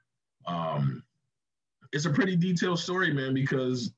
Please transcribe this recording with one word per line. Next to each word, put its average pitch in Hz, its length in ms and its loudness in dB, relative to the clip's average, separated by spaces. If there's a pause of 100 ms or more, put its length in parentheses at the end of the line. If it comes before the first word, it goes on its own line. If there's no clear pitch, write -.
(480)
um, 76 560 -2 (920)
it's 147 120 -2
a 160 60 0
pretty 185 240 2
detailed 175 440 2
story, 180 340 0
man, 135 200 0
because, 131 640 0